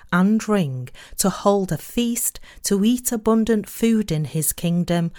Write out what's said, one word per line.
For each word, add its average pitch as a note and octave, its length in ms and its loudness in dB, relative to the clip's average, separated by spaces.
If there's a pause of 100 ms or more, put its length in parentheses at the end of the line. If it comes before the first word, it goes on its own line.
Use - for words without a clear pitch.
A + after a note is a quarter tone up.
(120)
and G3+ 360 2
ring, C3+ 420 -2 (260)
to G3 120 2
hold G3 440 2
a D3+ 60 -2
feast, - 600 -4 (240)
to G3 220 2
eat B3 260 2
abundant A3+ 580 0
food A3 440 0
in D3+ 140 0
his D#3 260 -4
kingdom, E3+ 680 0